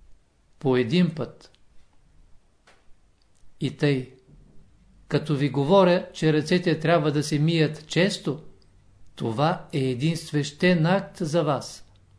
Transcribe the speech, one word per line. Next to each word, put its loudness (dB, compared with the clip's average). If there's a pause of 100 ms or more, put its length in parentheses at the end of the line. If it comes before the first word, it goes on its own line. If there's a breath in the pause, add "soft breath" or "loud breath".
(600)
По 2
един 2
път. -12 (2000)
И -6
тъй, 0 (920)
като 0
ви 0
говоря, 4
че 0
ръцете 0
трябва 0
да 0
се -2
мият 0
често, -2 (720)
това -4
е -2
един -2
свещен 0
акт 0
за 0
вас. -4 (340)